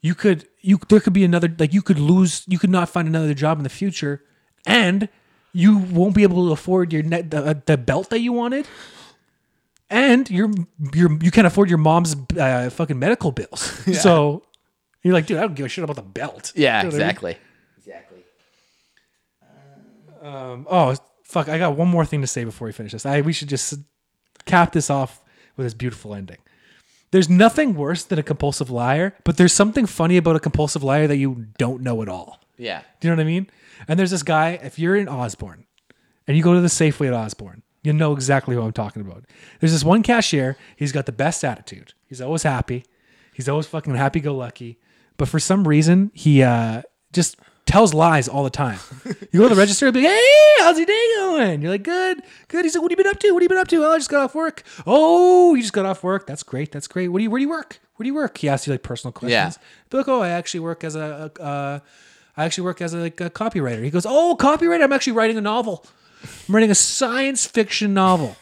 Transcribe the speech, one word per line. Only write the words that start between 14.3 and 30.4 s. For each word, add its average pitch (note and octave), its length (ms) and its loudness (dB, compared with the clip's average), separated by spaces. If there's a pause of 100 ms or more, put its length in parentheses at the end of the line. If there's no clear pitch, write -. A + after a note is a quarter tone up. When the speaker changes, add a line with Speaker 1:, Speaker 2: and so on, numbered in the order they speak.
Speaker 1:
you're F3+ 120 2
like, D#3+ 120 2
"Dude, E3 120 -4
I - 20 -2
don't F#3 160 -4
give C3+ 100 -8
a - 20 -8
shit F3 140 -8
about D3 140 -8
the A#2+ 60 -16
belt." - 520 -12
Speaker 2:
Yeah, B2 240 2
Speaker 1:
You G2 60 0
know E3+ 60 -4
what D3+ 40 -6
I D3 40 -4
mean? G2 100 -2
Speaker 2:
exactly. F#2+ 280 -8 (420)
Exactly. F2+ 440 -20 (2000)
Speaker 1:
Um, C3 480 -14
oh, E3 240 2 (300)
fuck, D#3 240 -6
I D#3+ 100 -4
got D#3+ 180 -2
one E3+ 120 0
more E3+ 160 2
thing D3 160 -4
to C3+ 60 -4
say B2 180 -8
before A2+ 220 -12
we G#2+ 60 -10
finish G#2 200 -14
this. A2+ 140 -12
I, C#3+ 140 0
we D#3+ 120 -2
should D3+ 160 -8
just C#3 260 -6 (680)
cap F3+ 280 2
this D#3 180 -4
off C#3 320 -4 (340)
with B2+ 100 -6
this A2 80 -8
beautiful A2 400 -10
ending. F#2+ 240 -16 (720)
There's F#3 200 2
nothing A3 440 4
worse D3+ 300 -4
than E3 140 -4
a D3 40 -4
compulsive C#3+ 480 -4
liar, C3 440 -2 (100)
but E3+ 120 0
there's F3+ 160 6
something G#3+ 340 0
funny E3+ 300 0
about E3 200 2
a D#3 40 0